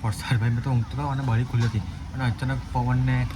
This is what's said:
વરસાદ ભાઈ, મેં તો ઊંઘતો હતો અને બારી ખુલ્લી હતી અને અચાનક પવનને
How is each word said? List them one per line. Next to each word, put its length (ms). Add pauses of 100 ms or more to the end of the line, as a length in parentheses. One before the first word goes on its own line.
વરસાદ 360
ભાઈ, 100
મેં 140
તો 60
ઊંઘતો 260
હતો 120
અને 140
બારી 220
ખુલ્લી 220
હતી 120
અને 460
અચાનક 360 (120)
પવનને 640